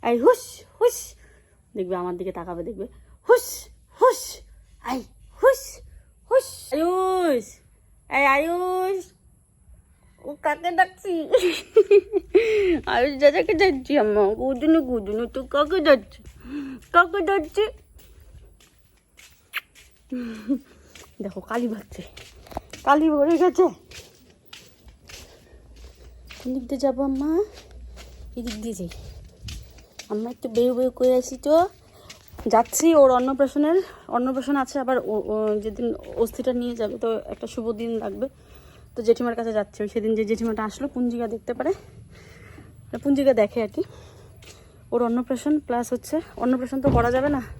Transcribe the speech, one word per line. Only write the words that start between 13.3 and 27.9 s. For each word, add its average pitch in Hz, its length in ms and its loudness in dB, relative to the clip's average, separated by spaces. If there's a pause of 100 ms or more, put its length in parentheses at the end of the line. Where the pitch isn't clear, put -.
ডাকছি 285 440 2
আম্মা। 208 360 2
গুদুনু, 269 480 2
গুদুনু, 226 440 -4
তুই 262 240 -10
কাকে 302 300 0
ডাকছি? 285 420 2 (680)
কাকে 349 280 4
ডাকছি? 392 460 0 (3500)
দেখো, 196 180 -10
কালি 240 280 -4
ভরছে। 202 340 -10 (840)
কালি 302 260 4
ভরে 302 280 4
গেছে। 359 300 4 (2750)
কোন 254 100 -6
দিক 247 120 -6
দিয়ে 269 120 -6
যাবো 262 240 -2
আম্মা? 285 400 0 (920)